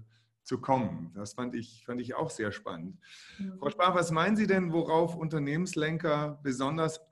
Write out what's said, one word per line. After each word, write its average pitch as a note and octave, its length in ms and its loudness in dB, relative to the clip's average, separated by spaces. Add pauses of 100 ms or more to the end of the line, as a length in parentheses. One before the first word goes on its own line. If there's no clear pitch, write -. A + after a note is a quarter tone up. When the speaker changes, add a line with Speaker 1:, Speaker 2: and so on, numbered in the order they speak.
(440)
Speaker 1:
zu B2 160 -4
kommen. F#2+ 560 0
Das G2+ 180 -10
fand B2 220 -6
ich, - 300 -10
fand B2 160 -6
ich A#2+ 140 -8
auch D3+ 140 -2
sehr G#2+ 220 -4
spannend. F2 480 -10 (400)
Speaker 2:
Mhm. F#3+ 180 -8
Speaker 1:
Frau C#3+ 120 -4
Spach, F3+ 260 4
was E3+ 160 2
meinen F3 240 4
Sie G#3+ 120 4
denn, F#3 260 4
worauf E3 420 4
Unternehmenslenker D3+ 1300 0
besonders C#3+ 560 0 (120)